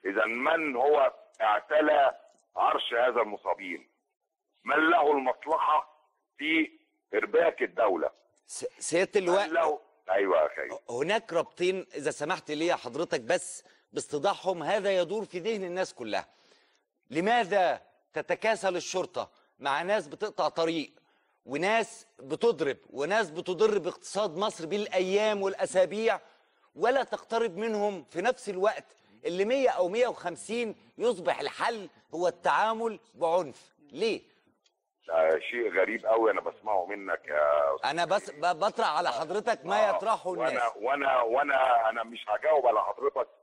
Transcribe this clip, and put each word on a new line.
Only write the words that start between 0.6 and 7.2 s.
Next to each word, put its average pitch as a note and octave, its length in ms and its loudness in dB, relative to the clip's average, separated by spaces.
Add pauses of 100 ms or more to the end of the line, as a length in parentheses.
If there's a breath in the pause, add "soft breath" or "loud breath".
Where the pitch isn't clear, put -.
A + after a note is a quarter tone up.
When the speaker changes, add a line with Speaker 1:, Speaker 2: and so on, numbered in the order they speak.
Speaker 1:
هو A#2+ 360 4 (280)
اعتلى C#3+ 720 2 (420)
عرش B2 380 0
هذا A#2+ 260 2
المصابين؟ F#2+ 680 -4 (760)
من D#3 260 2
له D3+ 220 4
المصلحة D3 960 0 (300)
في D#3 320 0 (440)
إرباك A2 480 2